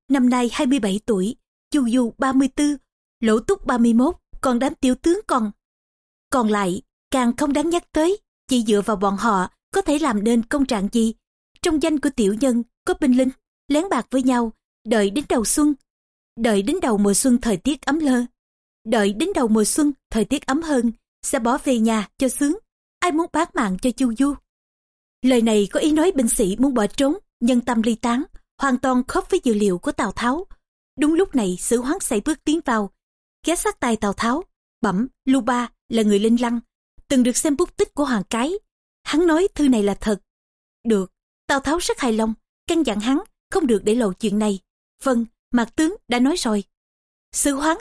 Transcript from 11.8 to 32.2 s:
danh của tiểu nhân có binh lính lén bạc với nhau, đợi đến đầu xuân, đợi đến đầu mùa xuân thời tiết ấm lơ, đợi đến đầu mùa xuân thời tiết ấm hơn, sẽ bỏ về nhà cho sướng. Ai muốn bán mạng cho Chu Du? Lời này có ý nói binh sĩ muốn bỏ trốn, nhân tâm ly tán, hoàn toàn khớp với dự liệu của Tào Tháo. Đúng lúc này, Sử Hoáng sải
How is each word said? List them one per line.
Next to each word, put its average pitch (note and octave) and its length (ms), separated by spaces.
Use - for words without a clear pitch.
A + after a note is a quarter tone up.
danh D#4 160
của C#4+ 160
tiểu G3+ 180
nhân A#3+ 300
có F4+ 160
binh B3+ 160
lính C4 120
lén D#4 220
bạc C4+ 220
với C4 120
nhau, A#3+ 280
đợi G#3+ 220
đến G3 200
đầu B3 160
xuân, A#3+ 280
đợi A3 220
đến C#4+ 200
đầu B3 160
mùa G3+ 160
xuân A#3+ 280
thời G#3+ 160
tiết C#4+ 280
ấm C#4 140
lơ, B3+ 260
đợi G#3+ 280
đến D#4+ 220
đầu C#4 120
mùa G#3+ 160
xuân D4 280
thời A3 160
tiết C#4+ 200
ấm C#4 160
hơn, B3+ 300
sẽ - 160
bỏ A#3+ 240
về B3+ 160
nhà A3 280
cho C4 120
sướng. C#4+ 280
Ai F4+ 120
muốn D#4+ 220
bán D#4+ 200
mạng G3+ 280
cho B3+ 100
Chu B3 240
Du? C#4 180
Lời B3+ 200
này G#3+ 300
có D4+ 80
ý D4+ 120
nói D#4 240
binh C4 120
sĩ G3+ 320
muốn C4+ 140
bỏ G#3+ 140
trốn, C#4 300
nhân B3 220
tâm A#3 200
ly A3 140
tán, A#3+ 280
hoàn C4+ 200
toàn B3+ 300
khớp - 240
với F#4+ 120
dự A#3 100
liệu G3+ 240
của - 140
Tào A#3+ 200
Tháo. C4 340
Đúng D4 140
lúc F4+ 220
này, F#3+ 240
Sử A#3+ 220
Hoáng C#4+ 180
sải G#3+ 260